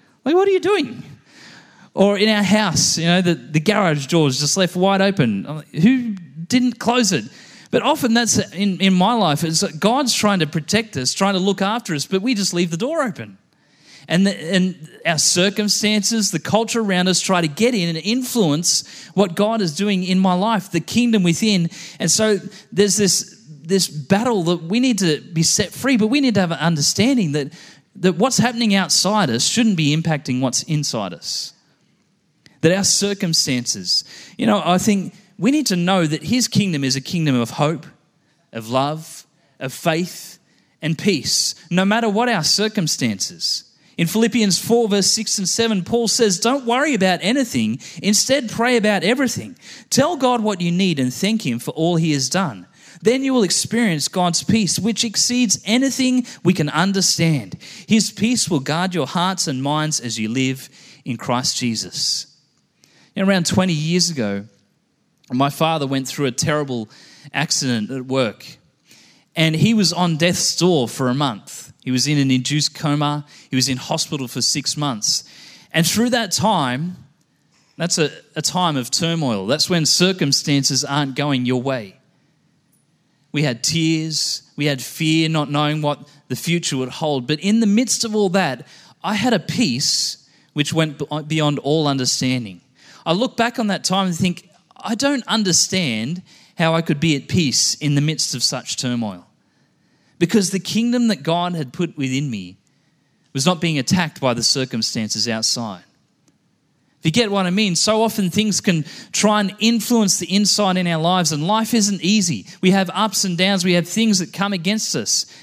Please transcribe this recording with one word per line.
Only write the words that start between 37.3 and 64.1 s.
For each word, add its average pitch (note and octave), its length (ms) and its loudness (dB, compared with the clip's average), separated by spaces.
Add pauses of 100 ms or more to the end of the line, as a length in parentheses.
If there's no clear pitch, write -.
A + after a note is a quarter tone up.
of A#2 120 -2
hope, D3+ 360 -2 (680)
of A2+ 160 -10
love, D3 560 -4 (340)
of C3+ 120 -8
faith, - 680 -4 (420)
and D#3 160 -2
peace, - 580 -2 (160)
no F3+ 140 2
matter A3 240 2
what A3+ 220 2
our F#3 120 0
circumstances. D3 1200 -2 (320)
In E3 120 0
Philippians A3 500 2
four, A#3 300 2
verse G3 180 2
six - 320 -2
and F3+ 100 -4
seven, A3+ 360 0
Paul A#3 240 0
says, G#3 320 2
"Don't B3+ 240 0
worry C4 300 0
about F#3 280 2
anything. D3+ 560 0 (240)
Instead, A3 480 0
pray A#3+ 260 2
about G#3 280 2
everything. A3 520 -2 (320)
Tell D#4 280 2
God B3 260 2
what G3+ 180 -2
you F3 120 0
need F3 260 2
and B2+ 160 0
thank G#3+ 320 0
him A#2+ 140 -2
for - 120 -10
all E3 240 0
he D#3+ 160 2
has C3+ 160 0
done. C3 380 -4 (360)
Then B3 200 2
you C4+ 120 0
will A#3+ 100 4
experience F3+ 640 0
God's F3+ 340 0
peace, G#3+ 360 0
which F#3+ 260 -2
exceeds A#3+ 600 0
anything B3+ 640 2 (160)
we - 120 4
can - 160 0
understand. E3 840 0 (300)
His A3 240 2
peace A#3 380 -2
will D3+ 120 0
guard E3+ 340 -2
your D3 120 -2
hearts F3+ 400 -2
and C3+ 160 -4
minds D3+ 380 -2
as A#2+ 180 -8
you A2 100 -2
live C3 400 -2 (360)
in A#2+ 120 -6
Christ B2 400 -2
Jesus." - 720 -4 (880)
You F#3 80 -2
know, F#3+ 80 4
around F#3 160 2
twenty F#3 280 2
years E3+ 360 0